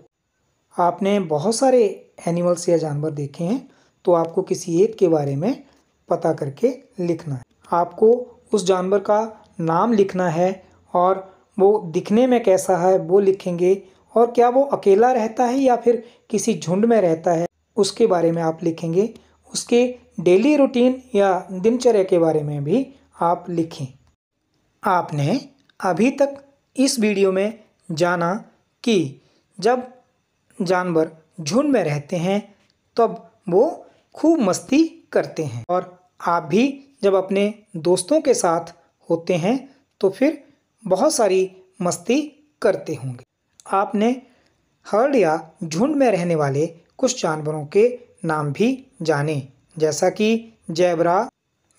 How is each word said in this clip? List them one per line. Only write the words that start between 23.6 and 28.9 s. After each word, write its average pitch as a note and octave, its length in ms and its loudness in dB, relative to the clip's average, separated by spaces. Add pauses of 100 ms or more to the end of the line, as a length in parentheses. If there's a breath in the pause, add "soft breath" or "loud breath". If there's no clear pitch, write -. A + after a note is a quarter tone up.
आपने E3+ 560 -2 (400)
अभी F#3+ 320 0
तक C#4 260 -2 (380)
इस C4+ 240 0
वीडियो G3 320 2
में G3+ 280 -2 (300)
जाना F3 440 0 (500)
कि E3+ 380 -2 (380 soft breath)